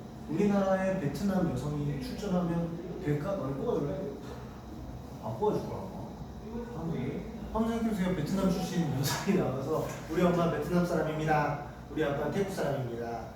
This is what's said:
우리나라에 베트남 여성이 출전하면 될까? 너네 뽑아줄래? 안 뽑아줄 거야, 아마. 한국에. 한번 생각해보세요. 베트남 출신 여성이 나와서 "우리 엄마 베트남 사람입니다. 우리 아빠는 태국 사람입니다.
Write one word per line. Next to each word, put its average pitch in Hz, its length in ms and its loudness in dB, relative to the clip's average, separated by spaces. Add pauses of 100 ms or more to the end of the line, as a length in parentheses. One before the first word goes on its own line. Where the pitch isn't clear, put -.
(280)
우리나라에 190 720 4
베트남 180 500 2
여성이 143 500 0
출전하면 170 1040 -2
될까? 147 320 0
너네 135 180 -2
뽑아줄래? 156 380 0 (1300)
안 - 140 -4
뽑아줄 - 300 2
거야, 110 100 -4
아마. - 1000 -8
한국에. - 460 -4 (280)
한번 226 200 2
생각해보세요. 196 440 2
베트남 190 340 2
출신 170 480 0
여성이 175 400 2
나와서 135 480 0 (240)
"우리 165 120 4
엄마 170 280 6
베트남 175 360 2
사람입니다. 151 800 2 (240)
우리 151 140 0
아빠는 143 280 0
태국 190 200 0
사람입니다. 117 840 -2